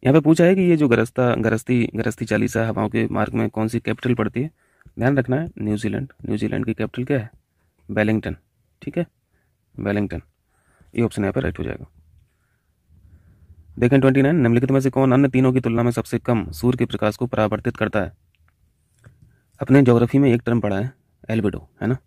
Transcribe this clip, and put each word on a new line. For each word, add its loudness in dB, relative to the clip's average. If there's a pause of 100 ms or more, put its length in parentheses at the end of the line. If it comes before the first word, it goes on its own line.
यहाँ 4
पे 8
पूछा 4
है 6
कि 0
ये 4
जो 2
गरजता, 2
गरजती, 0
गरजती -4
चालीसा 0
हवाओं -2
के -2
मार्ग -2
में -2
कौन -4
सी -4
कैपिटल -2
पड़ती -4
है, -6 (480)
ध्यान 0
रखना 0
है, -4 (120)
न्यूजीलैंड। -4 (120)
न्यूजीलैंड -4
की -4
कैपिटल -6
क्या -2
है? -10 (600)
वेलिंगटन, -2 (460)
ठीक -8
है, -4 (720)
वेलिंगटन। -4 (760)
ये 0
ऑप्शन -2
यहाँ -2
पे -2
राइट -4
हो -6
जाएगा। -10 (1900)
देखें 4
ट्वेंटी 4
नाइन, 2
निम्नलिखित 2
में 2
से 0
कौन 2
अन्य 4
तीनों 2
की 2
तुलना -2
में 2
सबसे -4
कम -2
सूर्य 0
के 0
प्रकाश -4
को -6
परावर्तित -2
करता -2
है? -6 (1500)
अपने 4
ज्योग्राफी 4
में 4
एक -2
टर्म 0
पढ़ा -4
है, -6 (380)
एल्बिडो, -4 (120)
है -4
ना। -2